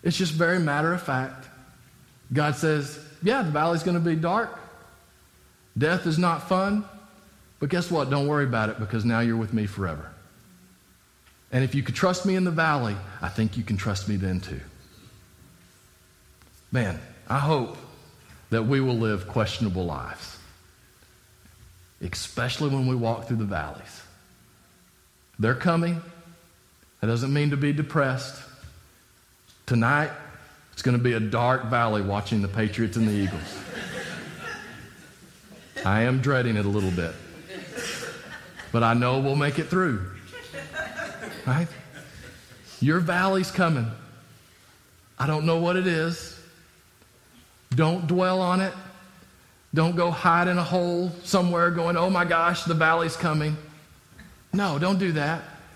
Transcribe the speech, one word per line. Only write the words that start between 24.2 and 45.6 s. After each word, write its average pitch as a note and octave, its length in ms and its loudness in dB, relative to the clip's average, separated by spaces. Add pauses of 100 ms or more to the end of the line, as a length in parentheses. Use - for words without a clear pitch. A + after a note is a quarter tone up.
They're A2 160 2
coming. E3+ 480 0 (1000)
That G#2+ 60 0
doesn't A#2+ 260 0
mean D3 160 2
to C#3+ 80 0
be C#3+ 160 2
depressed. C#3 680 0 (1200)
Tonight, C3 460 2 (640)
it's - 80 -14
gonna B2 160 2
be A#2+ 160 2
a A2+ 60 0
dark A#2+ 460 2
valley A2+ 360 2
watching G2+ 400 0
the G2+ 60 0
Patriots G#2+ 500 -2
and A2 100 4
the G#2 60 2
Eagles. G2 280 0 (2500)
I G#2 160 4
am B2+ 200 2
dreading B2 360 2
it G#2 80 0
a G2+ 40 0
little G2 220 0
bit, E2+ 240 -4 (1600)
but A#2 120 2
I A2+ 100 4
know B2 260 2
we'll C#3 160 0
make D3 240 0
it D#3 100 -4
through, C3+ 420 0 (1400)
right? D#3 200 0 (1120)
Your D3+ 180 4
valley's F#3 500 2
coming. D3+ 400 2 (1300)
I C3+ 100 -2
don't D3+ 180 0
know E3 120 4
what E3+ 180 2